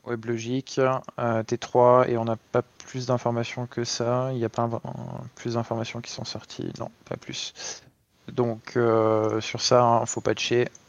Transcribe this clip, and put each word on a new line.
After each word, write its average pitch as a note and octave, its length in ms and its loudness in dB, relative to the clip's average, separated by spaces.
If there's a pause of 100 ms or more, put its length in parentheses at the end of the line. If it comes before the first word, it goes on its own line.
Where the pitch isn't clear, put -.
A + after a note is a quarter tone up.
WebLogic, A#2+ 760 -4 (400)
euh, A2+ 240 0
T B2 140 -2
trois, B2 520 6
et A#2+ 80 0
on A2+ 80 -2
n'a A2+ 100 0 (160)
pas B2+ 120 2
plus - 420 -12
d'informations A#2+ 640 -2
que A#2+ 160 -6
ça. B2 480 -2
Il B2+ 80 -4
n'y A2+ 60 0
a A2 40 0
pas A#2 140 -2
un, A#2 100 -2
un, - 480 -8 (140)
plus A#2 180 -6
d'informations A2+ 480 -4
qui - 100 -12
sont A2+ 140 -10
sorties. - 540 -10
Non, - 100 -8 (180)
pas - 80 -8
plus. - 380 -12 (800)
Donc, A#2 440 -2
euh, A2 640 4
sur - 220 -6
ça, B2 220 6
hein, A#2 220 4
faut - 160 -6
patcher. A#2+ 460 0 (220)